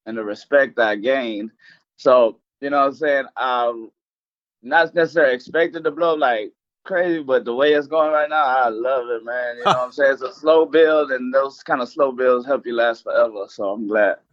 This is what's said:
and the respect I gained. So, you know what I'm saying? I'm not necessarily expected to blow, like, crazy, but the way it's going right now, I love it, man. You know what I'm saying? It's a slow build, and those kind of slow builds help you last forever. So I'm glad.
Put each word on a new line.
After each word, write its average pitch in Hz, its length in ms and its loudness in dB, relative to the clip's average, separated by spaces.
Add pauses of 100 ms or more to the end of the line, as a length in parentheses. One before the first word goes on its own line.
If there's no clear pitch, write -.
and 113 100 -10
the 110 80 -6
respect 117 540 -2
I 110 180 0
gained. 113 540 -4 (460)
So, 123 420 4 (200)
you 143 120 -8
know 143 80 0
what 139 80 2
I'm 139 80 -4
saying? 139 300 -2 (120)
I'm 120 540 -4 (720)
not 156 300 0
necessarily 156 420 2
expected 160 480 -4
to 156 80 -2
blow, 160 240 0
like, 120 360 -2 (320)
crazy, 175 380 -2
but 131 240 0
the 117 80 -4
way 143 200 2
it's 147 140 0
going 156 240 0
right 151 180 0
now, 156 160 0
I 131 240 2
love 120 400 -2
it, 117 140 -4
man. 120 340 -6
You 120 80 -14
know 208 60 4
what 165 80 2
I'm 123 120 -6
saying? 139 220 2
It's 127 80 -6
a 127 120 -10
slow 160 320 2
build, 156 460 2
and 127 220 -4
those 135 300 0
kind 147 180 -2
of 120 80 -6
slow 139 220 0
builds 123 340 0
help 135 200 -2
you 120 80 -6
last 117 300 0
forever. 110 460 -2
So 101 200 -6
I'm 107 180 -6
glad. 104 300 2 (160)